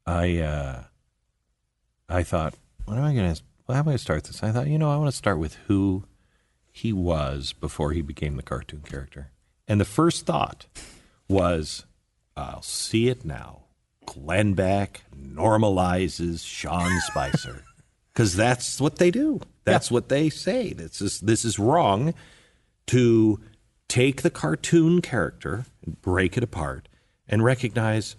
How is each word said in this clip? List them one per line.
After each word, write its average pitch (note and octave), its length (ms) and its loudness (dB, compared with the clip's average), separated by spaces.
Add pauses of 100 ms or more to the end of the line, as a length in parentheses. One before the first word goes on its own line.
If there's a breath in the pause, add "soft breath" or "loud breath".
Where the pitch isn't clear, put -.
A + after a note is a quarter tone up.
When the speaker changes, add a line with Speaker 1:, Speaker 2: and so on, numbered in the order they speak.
Speaker 1:
I, F2 340 0
uh, C#2+ 440 -6 (1200)
I F2 160 0
thought, D#2+ 300 -2 (320)
"What G#2+ 120 -4
am C3+ 80 0
I D3+ 80 2
gonna, F#2 220 2 (340)
how B2 60 -2
am C#3 40 2
I D3 40 0
gonna D3+ 160 0
start D#2 260 -2
this?" - 180 -12
I G#2+ 80 -2
thought, B2 160 0
"You D3+ 100 2
know, D#3 140 2
I C#3+ 60 0
wanna D3 160 0
start G2 260 0
with D#2 160 -4 (120)
who G2 360 2 (720)
he - 180 -4
was D2+ 600 -2
before D2+ 400 -4
he E2 80 -2
became D2 340 -6
the B1 80 -8
cartoon C2 380 -10
character." C#2 500 -14 (340)
And G#2 140 2
the G2 60 2
first - 400 2
thought - 400 -2 (640 loud breath)
was, F2 560 0 (500)
"I'll - 280 -12
see - 440 -2
it B2+ 160 -2
now. - 380 -12 (440)
Glenn F2+ 480 0
Beck F#2+ 480 0 (180)
normalizes F2+ 1300 0
Sean F2 560 -2
Speaker 2:
<laughs> - 60 -6
Speaker 1:
Spicer." C2+ 560 -4 (500)
'Cause G2+ 220 2
that's A#2+ 440 0
what D3 180 0
they F3+ 140 6
do. C4+ 300 0 (220)
That's - 260 2
Speaker 2:
Yeah. A#2 60 2
Speaker 1:
what A#2 140 -2
they D3+ 200 2
say. A3+ 440 -4
This - 280 -14
is, G2+ 200 -4
this G#2+ 220 2
is A2+ 160 -2
wrong B2+ 540 4 (720 soft breath)
to A2+ 520 4 (480 loud breath)
take C3+ 340 2
the E3+ 80 2
cartoon E3 720 2
character G#2 640 -4 (180)
and D#2+ 200 -10
break F#2 340 2
it A#2+ 60 0
apart C#2+ 440 -6 (400)
and A2 160 2
recognize, A2+ 760 0